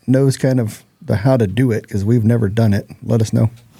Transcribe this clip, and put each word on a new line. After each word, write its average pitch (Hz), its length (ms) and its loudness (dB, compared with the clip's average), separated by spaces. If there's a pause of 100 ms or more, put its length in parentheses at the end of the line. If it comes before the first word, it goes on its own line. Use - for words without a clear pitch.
knows 131 300 2
kind 131 220 0
of 110 240 -6 (180)
the, - 160 -4
how 131 200 2
to 113 80 2
do 113 260 0
it, - 160 -4
'cause 98 180 -4
we've 113 180 2
never 117 260 0
done 107 240 2
it, - 140 -4 (160)
let - 180 0
us 107 120 -4
know. 117 160 0 (300)